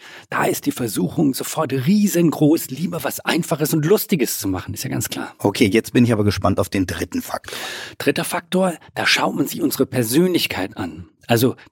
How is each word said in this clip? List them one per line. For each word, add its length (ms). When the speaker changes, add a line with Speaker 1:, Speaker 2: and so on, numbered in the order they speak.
Speaker 1:
da 160
ist 220
die 40
Versuchung 640
sofort 400
riesengroß, 960
lieber 340
was 180
Einfaches 520
und 120
Lustiges 520
zu 100
machen. 280
Ist 80
ja 80
ganz 180
klar. 300
Speaker 2:
Okay, 280
jetzt 260
bin 100
ich 100
aber 100
gespannt 360
auf 100
den 160
dritten 380
Faktor. 340
Speaker 1:
Dritter 260
Faktor, 520
da 140
schaut 280
man 120
sich 160
unsere 240
Persönlichkeit 880
an. 300
Also 280